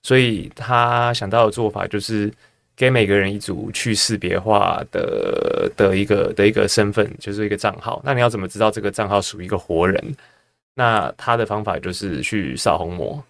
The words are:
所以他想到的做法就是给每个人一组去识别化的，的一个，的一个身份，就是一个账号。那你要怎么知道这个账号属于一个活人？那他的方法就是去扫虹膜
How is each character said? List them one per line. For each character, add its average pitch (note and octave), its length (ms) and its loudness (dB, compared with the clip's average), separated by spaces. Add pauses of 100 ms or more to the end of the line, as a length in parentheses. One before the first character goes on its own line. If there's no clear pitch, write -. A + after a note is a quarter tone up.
所 C3 160 4
以 A2+ 360 0
他 A#2+ 600 2
想 G2+ 140 -6
到 A2 180 4
的 G#2 40 2
做 A2+ 180 -2
法 G2 180 -4
就 G#2 120 -4
是 G#2+ 340 -2 (440)
给 B2+ 120 2
每 B2 160 4
个 G2 100 2
人 G2 200 2
一 - 40 -8
组 G2+ 340 -6
去 - 200 -2
识 G#2 240 0
别 F#2 220 -2
化 G2+ 420 2 (120)
的， - 840 -2
的 G2 200 4
一 G2+ 80 2
个， G2+ 300 2
的 G2+ 120 4
一 A2 60 6
个 G2+ 160 2
身 G2+ 240 2
份， G#2 260 0
就 G2+ 140 -10
是 G#2+ 120 -4
一 G#2 40 -4
个 G2+ 80 -2
账 G2 240 -2
号。 - 240 -6
那 C3+ 100 -2
你 B2 60 0
要 A#2+ 80 4
怎 A2 100 -2
么 F#2+ 80 -6
知 G2+ 140 -8
道 A2 100 4
这 G#2+ 100 -8
个 G2+ 100 -2
账 G2+ 180 -4
号 G2+ 120 2
属 F#2+ 200 -8
于 F2+ 40 -8
一 F#2 40 -10
个 G2 100 -2
活 E2+ 280 0
人？ F#2+ 300 -2 (600)
那 A2 400 2
他 A#2 200 0
的 A#2 80 0
方 G#2 180 -4
法 G2 180 -2
就 F#2+ 120 -8
是 F2 300 -6
去 C2+ 340 -4
扫 E2 220 2
虹 F2 160 -6
膜 F2 360 -8